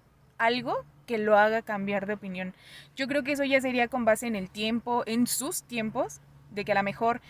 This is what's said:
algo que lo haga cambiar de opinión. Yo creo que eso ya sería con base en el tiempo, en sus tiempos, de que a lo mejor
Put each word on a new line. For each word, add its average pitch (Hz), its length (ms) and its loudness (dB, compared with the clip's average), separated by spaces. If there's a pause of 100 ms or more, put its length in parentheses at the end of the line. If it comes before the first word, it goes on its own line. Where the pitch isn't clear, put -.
(380)
algo 247 460 0 (220)
que 233 120 -2
lo 214 180 4
haga 214 260 4
cambiar 196 440 -4
de 208 80 -2
opinión. 185 400 -8 (400)
Yo 262 140 -4
creo 285 160 0
que 285 80 0
eso 277 120 0
ya 269 160 4
sería 247 280 2
con 240 160 -2
base 220 240 4
en 220 80 -2
el 185 140 -6
tiempo, 226 560 -2
en 233 200 0
sus - 380 -4
tiempos, 240 560 -6 (320)
de 202 120 -6
que 208 80 0
a 196 40 4
lo 196 80 4
mejor 233 460 0